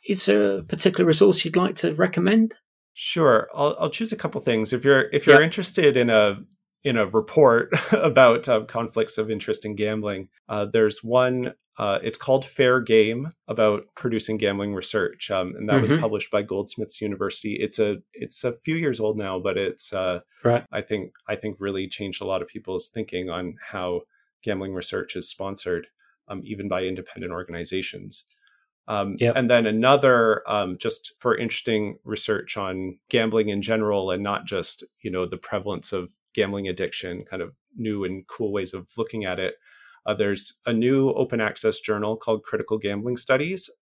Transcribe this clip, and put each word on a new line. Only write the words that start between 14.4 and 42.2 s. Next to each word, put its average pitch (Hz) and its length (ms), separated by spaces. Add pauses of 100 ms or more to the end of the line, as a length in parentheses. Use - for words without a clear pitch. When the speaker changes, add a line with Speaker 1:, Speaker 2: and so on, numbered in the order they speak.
Speaker 2:
research, - 560
um, 92 260
and 107 120
that 135 140
Speaker 1:
Mm-hmm. 113 100
Speaker 2:
was 160 80
published 107 320
by - 100
Goldsmiths 104 580
University. 104 540
It's 107 240
a, 104 200 (160)
it's - 280
a 123 100
few 156 240
years 143 220
old 107 180
now, 95 220
but 95 180
it's, - 360
uh, 92 280 (220)
Speaker 1:
Right. 120 300
Speaker 2:
I 104 80
think, 104 320 (160)
I 104 80
think 107 240
really 95 280
changed 98 320
a 101 60
lot 92 160
of 87 60
people's 92 400
thinking 92 420
on 90 260 (140)
how 90 320 (400)
gambling 95 320
research 95 420
is 90 120
sponsored, 98 600 (400)
um, 98 160
even 101 240
by 92 160
independent 90 480
organizations. 90 920 (640)
Um, 98 320
Speaker 1:
Yep. 117 180
Speaker 2:
and 123 140
then 117 160
another, 120 840
um, 92 300
just - 400
for 120 180
interesting 110 680
research 107 520
on 92 420 (120)
gambling 110 400
in 101 120
general 104 500
and 95 100
not 101 240
just, - 360 (200)
you 104 80
know, 90 160
the 90 100
prevalence 98 560
of 90 180 (240)
gambling 101 340
addiction, 90 560
kind 92 180
of 85 100 (240)
new 107 280
and 95 240
cool 107 240
ways 98 220
of 92 120 (100)
looking 110 280
at 92 140
it. 92 160 (520)
Uh, 107 80
there's 101 400 (100)
a 120 80
new 131 380
open 123 300
access 107 400
journal 107 360
called 110 280